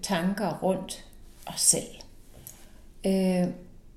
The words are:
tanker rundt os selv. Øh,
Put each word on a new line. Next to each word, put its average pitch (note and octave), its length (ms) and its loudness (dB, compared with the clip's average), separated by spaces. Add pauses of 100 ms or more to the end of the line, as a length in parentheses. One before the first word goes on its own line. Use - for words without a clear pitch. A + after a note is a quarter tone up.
tanker F#3 600 0
rundt F#3 420 -2 (420)
os - 140 -8
selv. - 260 4 (1200)
Øh, F#3 400 4 (500)